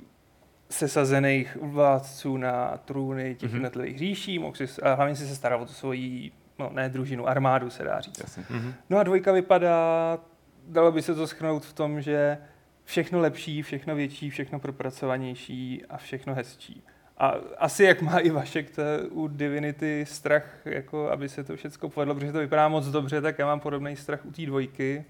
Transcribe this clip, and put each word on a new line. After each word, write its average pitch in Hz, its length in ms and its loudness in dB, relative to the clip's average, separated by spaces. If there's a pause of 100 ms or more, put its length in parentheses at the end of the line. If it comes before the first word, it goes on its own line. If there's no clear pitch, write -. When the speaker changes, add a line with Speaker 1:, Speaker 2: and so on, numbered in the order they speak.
(680)
Speaker 1:
sesazených 139 920 2
vládců 139 760 2
na 127 480 -2
trůny 135 500 -4
těch 123 140 -6
Speaker 2:
Mhm. 117 140 -4
Speaker 1:
jednotlivých 127 360 -6
říší, 185 400 -4
mohl 151 160 -6
si 135 120 -4
s-, - 180 -14
a 135 80 6
hlavně 143 220 2
si 139 120 -6
se 139 80 -6
staral 120 260 0
o 120 40 -8
tu 135 80 -14
svoji, 127 580 -6 (280)
no, 135 140 -6
ne 131 160 -2
družinu, 131 380 -4
armádu 131 420 4
se - 140 -10
dá - 180 -2
říct. - 180 -12
Speaker 2:
Jasně. - 300 -12
Speaker 3:
Mhm. 120 240 -6 (160)
Speaker 1:
No 185 80 4
a 208 60 6
dvojka 190 280 4
vypadá, 165 840 4 (500)
dalo 165 240 6
by 160 100 2
se 170 140 0
to 160 120 -2
shrnout 156 380 -2
v - 80 -20
tom, 151 280 -2
že 147 360 2 (480)
všechno 175 340 0
lepší, 151 420 0
všechno 147 340 -6
větší, 143 340 -4
všechno 135 300 -6
propracovanější 127 1300 -6
a 143 80 -12
všechno 135 380 -8
hezčí. - 480 -10 (340)
A - 160 4 (240)
asi 165 260 4
jak 180 180 8
má 170 180 4
i 165 100 6
Vašek 143 460 -2
to 156 60 -2 (300)
u 160 160 -4
Divinity 147 800 -2
strach, 147 400 2 (200)
jako 151 460 -4
aby 139 180 -2
se 139 140 -8
to 156 120 -8
všecko 151 340 -8
povedlo, 147 260 -2
protože 143 160 -4
to 156 80 -2
vypadá 151 280 4
moc 156 200 0
dobře, 143 340 0
tak 156 180 -2
já 143 60 2
mám 147 140 2
podobný 143 360 -6
strach 143 300 -6
u - 60 -14
té 160 140 -10
dvojky. 135 640 -2